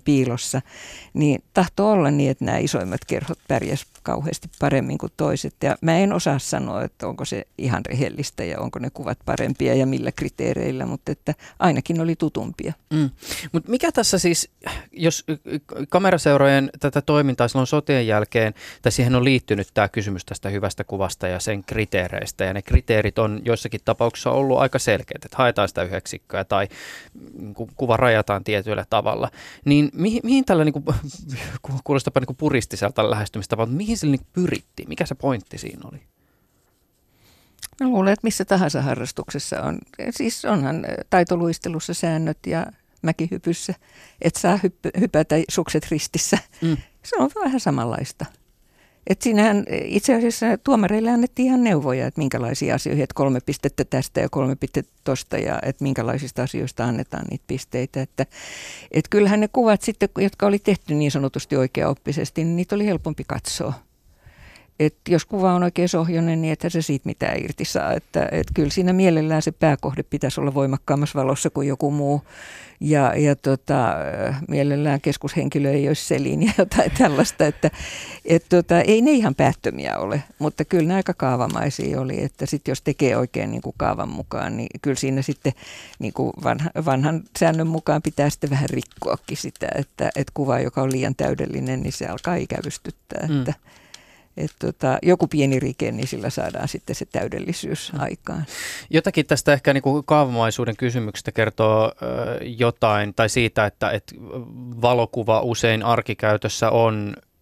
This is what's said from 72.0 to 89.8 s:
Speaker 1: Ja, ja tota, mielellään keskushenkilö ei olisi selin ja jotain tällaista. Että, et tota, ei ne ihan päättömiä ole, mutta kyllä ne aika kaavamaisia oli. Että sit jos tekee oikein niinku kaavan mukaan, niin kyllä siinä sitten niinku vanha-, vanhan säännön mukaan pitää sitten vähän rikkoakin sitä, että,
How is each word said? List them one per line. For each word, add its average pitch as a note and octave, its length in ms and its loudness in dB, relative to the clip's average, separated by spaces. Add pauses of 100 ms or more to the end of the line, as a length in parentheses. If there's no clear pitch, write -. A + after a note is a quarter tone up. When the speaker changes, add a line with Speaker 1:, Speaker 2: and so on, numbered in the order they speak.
Speaker 1:
Ja, C#3+ 360 2
ja C#3+ 200 4
tota, C3+ 600 2 (520)
mielellään C#3+ 540 0
keskushenkilö C#3+ 720 0
ei C#3+ 160 2
olisi D3 180 0
selin C#3 380 0
ja G#3 140 4
jotain - 400 2
tällaista. D#3+ 480 4
Että, D3 260 2 (540)
et E3 240 4
tota, F3 320 6
ei A3 200 6
ne C#4 100 6
ihan G#3 240 4
päättömiä C#2 600 0
ole, G#2 260 -2 (160)
mutta D3+ 260 -2
kyllä E3 220 2
ne F3+ 80 2
aika F#3+ 180 0
kaavamaisia C3 880 -2
oli. C3 220 -4
Että C#3+ 220 -6
sit - 220 -4
jos B2+ 140 -2
tekee C3+ 360 2
oikein A2 340 -2
niinku A#2+ 260 -8
kaavan G2+ 320 -2
mukaan, - 480 -8
niin A2+ 100 -6 (140)
kyllä C#3 160 -2
siinä C3+ 240 -2
sitten C3+ 320 -4 (460)
niinku - 340 -4 (100)
vanha-, D3 420 -2
vanhan D3 380 0 (160)
säännön D#3+ 280 4
mukaan D#3 340 0
pitää D3 280 0
sitten D3 200 -4
vähän C#3 200 0
rikkoakin - 680 -6
sitä, - 380 -8
että, D3+ 400 -4